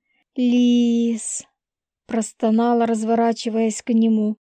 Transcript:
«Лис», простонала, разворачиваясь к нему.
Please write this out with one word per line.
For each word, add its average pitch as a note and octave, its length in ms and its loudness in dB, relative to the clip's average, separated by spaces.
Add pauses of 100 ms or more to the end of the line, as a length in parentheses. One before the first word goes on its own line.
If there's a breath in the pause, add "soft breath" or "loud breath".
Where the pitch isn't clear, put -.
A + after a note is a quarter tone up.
(380)
«Лис», A#3+ 1080 0 (640)
простонала, A#3 760 0
разворачиваясь A3+ 960 -2
к - 80 -8
нему. A3 540 2